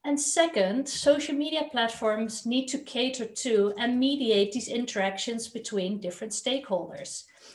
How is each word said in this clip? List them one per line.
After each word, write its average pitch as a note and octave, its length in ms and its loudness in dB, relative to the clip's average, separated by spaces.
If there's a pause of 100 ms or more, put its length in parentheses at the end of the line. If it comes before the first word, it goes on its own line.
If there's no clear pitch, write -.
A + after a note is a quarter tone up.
And C#4+ 120 2
second, C4+ 680 2
social D4 480 2
media D4+ 340 -2
platforms A3+ 760 0
need B3+ 220 2
to C#4+ 100 -4
cater B3+ 480 -2
to G3+ 520 2
and B3 220 0
mediate A#3 540 4
these B3 160 -4
interactions A3+ 800 -2
between G3+ 500 -4
different F#3+ 320 -8
stakeholders, F#3+ 920 -4 (320)